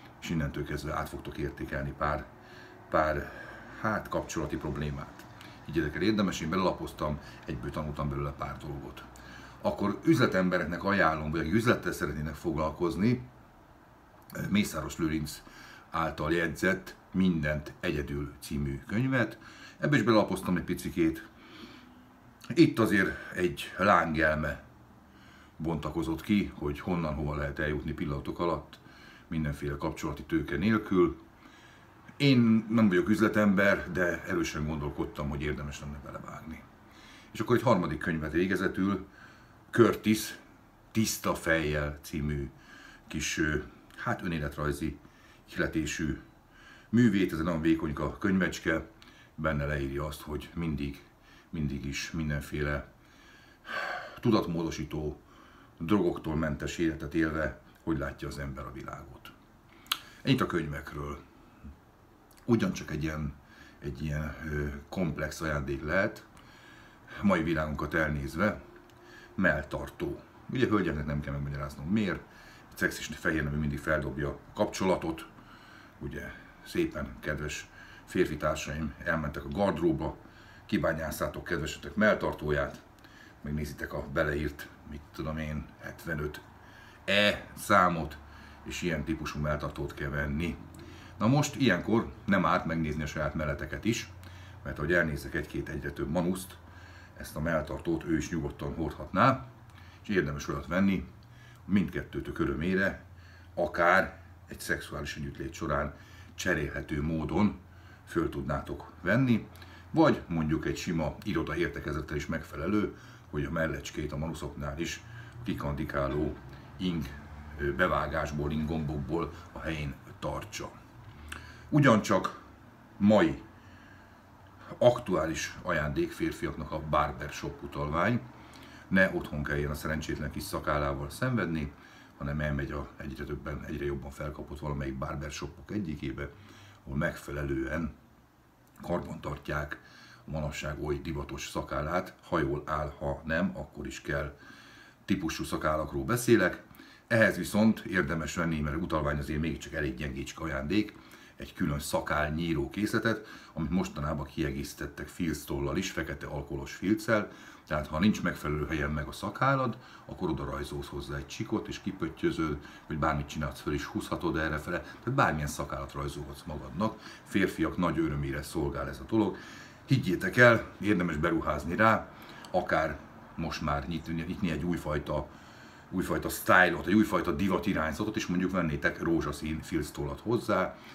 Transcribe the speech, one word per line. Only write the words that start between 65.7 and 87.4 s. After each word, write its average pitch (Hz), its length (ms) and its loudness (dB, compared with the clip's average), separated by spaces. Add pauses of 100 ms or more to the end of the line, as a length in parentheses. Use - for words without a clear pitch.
lehet, 92 440 0 (960)
mai 92 200 6
világunkat 78 520 0
elnézve, 78 640 0 (720)
melltartó. 73 840 -2 (300)
Ugye, 127 160 2
hölgyeknek 80 400 2
nem 73 140 -2
kell 71 120 -6
megmagyaráznom, 71 560 -6
miért. 95 320 0 (500)
Egy - 60 -20
szexis - 300 -2
fehér 80 380 0
nemű 73 120 0
mindig 73 220 0
feldobja 71 500 0
a - 100 -6 (160)
kapcsolatot, 90 720 0 (720)
ugye, - 340 -8 (340)
szépen, 76 540 -2
kedves 76 480 -4 (360)
férfi 78 320 0
társaim 76 580 -2 (100)
elmentek 76 400 -2
a 71 40 -8
gardróba, 82 680 2 (500)
kibányászátok 78 800 0
kedvesetek 73 500 -4
melltartóját, 76 880 2 (580)
megnézitek 73 520 -6
a 73 200 -4
beleírt, 76 560 0 (220)
mit - 100 -10 (140)
tudom 78 240 -4
én, 76 280 -4 (120)
hetvenöt 73 640 -6 (640)
E 101 420 4 (100)